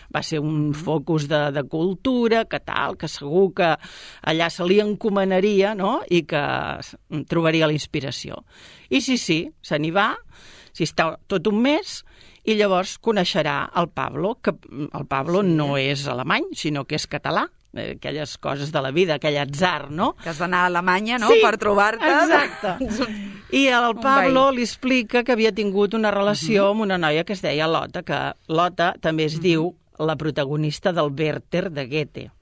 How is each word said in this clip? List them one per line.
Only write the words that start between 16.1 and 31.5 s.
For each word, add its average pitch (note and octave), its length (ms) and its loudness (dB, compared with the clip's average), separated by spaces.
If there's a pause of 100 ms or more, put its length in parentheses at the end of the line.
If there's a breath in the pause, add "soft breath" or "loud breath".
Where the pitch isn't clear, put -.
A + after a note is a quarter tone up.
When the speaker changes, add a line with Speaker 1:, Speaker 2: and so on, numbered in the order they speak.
Speaker 1:
sinó D3 320 -4
que - 100 -6
és - 100 -6
català, E3 440 -4 (260)
eh, A2 220 -8
aquelles C#3 400 -8
coses C#3+ 340 -6
de D#3 80 -2
la C3+ 100 -4
vida, D#3+ 240 2
aquell D3 220 -2
atzar, C#3+ 540 -2
no? F#3+ 260 -2
Speaker 2:
Que - 140 -10
has D3+ 80 -8
d'anar F3+ 260 0
a - 20 4
Alemanya, F#3 520 0
no? A3 100 2
Speaker 1:
Sí, A#4 120 8
Speaker 2:
Per A3 180 4
trobar-te. G#3 460 2
Speaker 1:
exacte. D4 720 2
Speaker 2:
<laughs> G#3+ 760 -6
Speaker 1:
I C4+ 160 4
el A#3+ 260 2
Speaker 2:
Un A#3 60 -10
Speaker 1:
Pablo C4+ 480 4
Speaker 2:
veí. C4+ 80 2
Speaker 1:
li A#3+ 60 0
explica B3 600 0
que B3 100 0
havia A3 200 4
tingut G3+ 420 0
una A3 160 2
relació G3+ 540 2
Speaker 2:
Mhm. G3+ 80 4
Speaker 1:
amb A3 80 0
una F#3+ 180 0
noia D#3 260 2
que G#3 100 -6
es F3+ 80 -8
deia D3+ 260 0
Lota, D#3+ 340 -2
que C#3+ 320 -4 (140)
Lota F3 520 0
també D#3+ 260 0
es D3+ 100 -4
Speaker 2:
Mhm. D#3+ 60 -8
Speaker 1:
diu E3 340 2 (220)
la D#3 180 -2
protagonista D3+ 760 -2
del D3+ 200 0
Werther D#3 580 -4